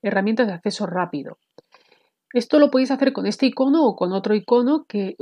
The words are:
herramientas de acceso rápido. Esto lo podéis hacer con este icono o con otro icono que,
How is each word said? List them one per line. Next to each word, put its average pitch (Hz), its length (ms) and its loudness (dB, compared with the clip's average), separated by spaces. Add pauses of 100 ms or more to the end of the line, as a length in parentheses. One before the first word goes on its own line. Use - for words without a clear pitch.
herramientas 214 460 0
de 185 60 -4
acceso 202 320 -6
rápido. 175 520 -6 (1000)
Esto 240 220 2
lo 285 140 6
podéis 262 180 0
hacer 269 240 0
con 190 140 -4
este 220 180 -2
icono 269 400 2
o 208 100 2
con 180 160 -2
otro 196 220 -2
icono 240 540 0
que, 196 340 -6